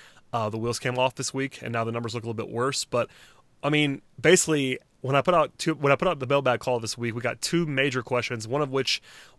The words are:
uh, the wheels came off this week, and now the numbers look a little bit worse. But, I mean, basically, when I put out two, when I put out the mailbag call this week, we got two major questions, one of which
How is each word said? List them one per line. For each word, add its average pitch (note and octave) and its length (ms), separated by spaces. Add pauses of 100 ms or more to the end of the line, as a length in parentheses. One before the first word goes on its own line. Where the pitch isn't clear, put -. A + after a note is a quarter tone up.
(320)
uh, A2+ 160
the G#2+ 80
wheels A#2 220
came B2+ 200
off B2+ 180
this - 180
week, C3+ 280
and A#2 100
now A2+ 120
the A2+ 80
numbers A#2 220
look A#2 80
a A2+ 40
little A2+ 200
bit G#2 80
worse. C3 300
But, - 260 (520)
I - 60
mean, D3 320 (180)
basically, D3+ 600 (240)
when C3+ 140
I C3+ 60
put F3+ 120
out D3+ 240
two, D#3+ 160
when C#3+ 180
I C3+ 40
put F#3 120
out D#3+ 100
the C3 80
mailbag C3 340
call B2 180
this A2 180
week, A#2 180
we A#2+ 60
got A#2 220
two E3+ 240
major C3+ 360
questions, A#2 440
one C3+ 160
of C#3 80
which C3+ 320 (360)